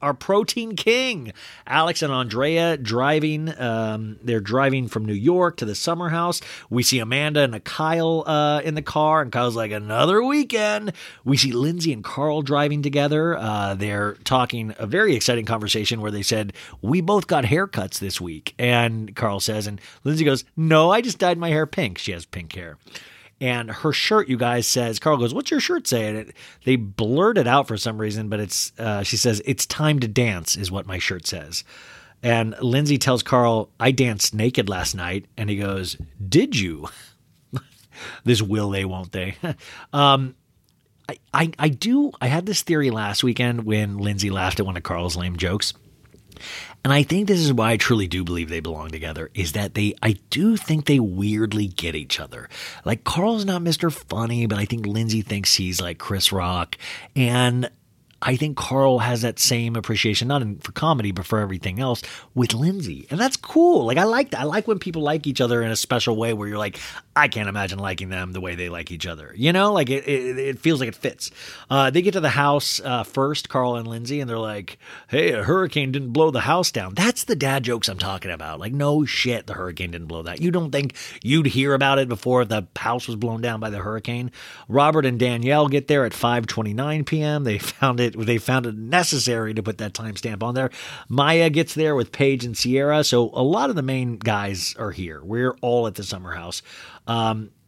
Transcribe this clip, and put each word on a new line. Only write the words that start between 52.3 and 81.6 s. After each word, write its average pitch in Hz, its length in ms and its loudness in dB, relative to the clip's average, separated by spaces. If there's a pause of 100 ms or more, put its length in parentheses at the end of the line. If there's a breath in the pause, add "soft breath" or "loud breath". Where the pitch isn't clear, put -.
Like, 113 180 -2
Carl's 208 400 0
not 185 180 0
Mister 170 280 2
Funny, 117 560 -2
but 104 120 0
I 101 80 0
think 113 200 -4
Lindsay 110 360 0
thinks 101 340 0
he's 90 260 -2
like 87 160 -6
Chris - 340 0
Rock. 87 460 -2 (400 loud breath)
And 123 520 2 (520)
I 127 140 2
think 147 220 -2
Carl 131 420 4
has 117 220 0
that 117 180 -2
same 117 360 2
appreciation, 110 520 0
not 143 140 2
in, 104 180 -4
for - 140 -12
comedy, 131 380 2
but 95 140 -4
for 110 140 2
everything 95 400 -4
else 127 220 0 (320 loud breath)
with 123 200 2
Lindsay. 135 560 -2
And 160 100 -4
that's 262 180 0
cool. 330 480 6
Like, 123 120 2
I 180 60 4
like 233 280 2
that. 117 100 -4
I - 20 -2
like 151 240 -2
when 208 120 0
people 165 220 -6
like 147 260 0
each 135 140 0
other 120 200 2
in 113 100 0
a 110 40 -2
special 117 420 0
way 113 160 0
where 104 160 -4
you're 104 80 -4
like, 104 220 -4 (360 loud breath)
"I 143 140 4
can't 107 180 -4
imagine 98 320 -6
liking 95 300 -6
them 92 240 -6
the 92 80 -8
way 90 140 -6
they 87 120 -6
like 85 240 -10
each 85 160 -8
other." 76 300 -12
You 147 160 4
know, 202 180 4
like, 156 180 2
it, 135 160 -2
it, 131 320 -2
it 135 220 -4
feels 160 220 2
like 117 80 -2
it 101 60 -10
fits. - 360 -8 (380 loud breath)
Uh, 131 220 4
they 165 100 4
get 190 100 4
to 185 80 0
the 156 80 2
house, 143 560 2
uh, 120 200 -2
first, 139 440 -2
Carl 123 300 0
and 113 100 -6
Lindsay, 120 320 -6
and 127 100 -6
they're 113 80 -4
like, 107 420 -8 (280 loud breath)
"Hey, 160 240 2
a 110 100 0
hurricane 143 520 2
didn't 135 180 -4
blow 156 180 6
the 120 120 -2
house 170 320 2
down." 95 220 -6
That's 214 280 2
the 214 140 0
dad 135 260 0
jokes 117 240 -2
I'm 92 120 -4
talking 95 320 -4
about. 78 280 -8
Like, 107 140 -6
no 147 320 2
shit, 120 420 -2
the - 60 -8
hurricane 90 380 -6
didn't 85 160 -10
blow 82 160 -8
that. 85 180 -8
You 170 100 2
don't 165 200 0
think 143 220 -2 (300 loud breath)
you'd 147 220 4
hear 135 280 2